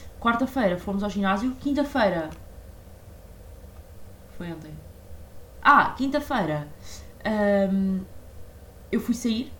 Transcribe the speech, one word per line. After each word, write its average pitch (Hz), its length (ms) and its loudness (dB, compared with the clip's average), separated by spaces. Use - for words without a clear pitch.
Quarta-feira 233 580 2
fomos 196 240 -2
ao 208 60 0
ginásio, 202 520 2
quinta-feira... 240 680 2
Foi 170 160 -8
ontem. 156 220 -12
Ah, - 340 8
quinta-feira. 247 720 0
Ahm, 196 760 4
eu 233 100 2
fui 240 140 2
sair, 233 460 -2